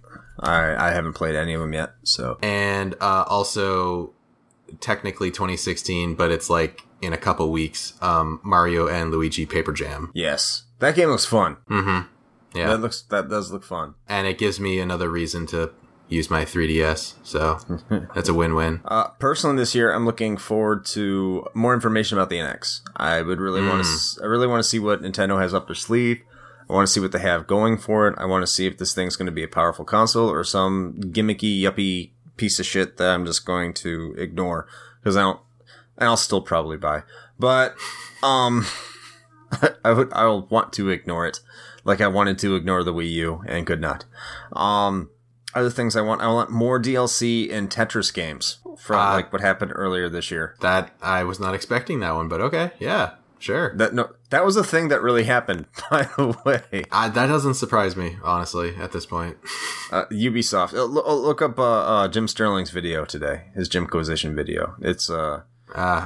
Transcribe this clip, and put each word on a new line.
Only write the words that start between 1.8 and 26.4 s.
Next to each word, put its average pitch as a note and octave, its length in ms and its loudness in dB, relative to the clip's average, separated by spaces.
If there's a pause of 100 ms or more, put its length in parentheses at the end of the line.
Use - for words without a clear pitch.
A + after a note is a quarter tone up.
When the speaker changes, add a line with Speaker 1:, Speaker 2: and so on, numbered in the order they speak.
Speaker 1:
so. - 400 -2
Speaker 2:
And, G2+ 580 0
uh, F#2+ 260 2
also, F#2+ 840 0 (680)
technically G2+ 500 -2
twenty F#2 260 -4
sixteen, F2 580 -2
but E2+ 160 2
it's, - 200 -2
like, E2 320 0 (180)
in F2 120 -4
a D#2+ 60 -4
couple E2+ 340 0
weeks, D#2+ 400 -4 (100)
um, D#2+ 400 0
Mario F2 460 4
and E2 220 0
Luigi D#2+ 360 -2
Paper D#2+ 260 -2
Jam. D2 420 -6
Speaker 1:
Yes. D#2 500 -2 (160)
That D3 140 4
game E3+ 160 6
looks A#2+ 140 2
fun. F#2 320 2 (140)
Speaker 2:
Mm-hmm. G2 380 0 (500)
Yeah. E2+ 100 0
Speaker 1:
That A2 120 2
looks, A2+ 220 -4
that G2+ 260 -2
does G2+ 240 -4
look F#2+ 120 -10
fun. D#2+ 300 -8 (140)
Speaker 2:
And G2 180 -2
it F#2 120 -2
gives G2+ 200 0
me F#2+ 220 -2
another F2+ 300 -2
reason E2+ 380 -4
to E2 240 -2 (360)
use E2 220 -2
my D#2 140 2
three D#2+ 220 0
D D#2+ 160 2
S, D#2 400 0
so D#2 360 0 (320)
Speaker 1:
<laughs> - 240 -4
Speaker 2:
that's F#2 140 -2
a E2+ 60 4
win-win. E2 500 2
Speaker 1:
Uh, A2 240 0 (100)
personally, C#3+ 380 0
this B2 180 0
year, A#2 180 4
I'm A2 120 2
looking A2+ 320 0
forward G#2+ 500 0
to F#2+ 680 -2
more A#2 200 4
information A2 440 2
about F#2 120 2
the E2+ 80 -2
N D#2+ 80 -2
X. - 360 -6 (140)
I E2 260 0
would E2+ 180 -2
really F#2+ 220 0
wanna F#2 220 2
Speaker 2:
Mm. E2+ 100 0
Speaker 1:
s-, - 280 -4
I - 40 -4
really A#2+ 200 4
wanna A#2+ 160 2
see A2+ 160 0
what G#2 240 2
Nintendo F#2+ 380 2
has F2+ 140 2
up F#2 120 0
their F2+ 80 -8
sleeve. A#2 460 0 (480)